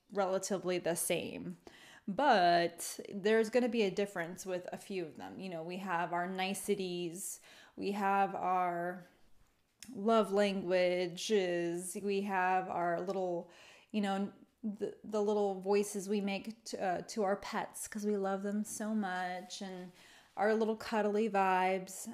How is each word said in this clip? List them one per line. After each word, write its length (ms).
relatively 680
the 180
same, 580
but 920
there's 360
gonna 200
be 140
a 80
difference 540
with 280
a 40
few 280
of 100
them. 240
You 80
know, 160
we 140
have 340
our 160
niceties, 1120
we 160
have 420
our 720
love 380
languages, 1700
we 200
have 460
our 300
little, 500
you 80
know, 260
the, 140
the 160
little 400
voices 480
we 100
make 460
to, 180
uh, 240
to 160
our 140
pets 500
'cause 180
we 120
love 260
them 220
so 280
much, 680
and 300
our 160
little 220
cuddly 540
vibes. 840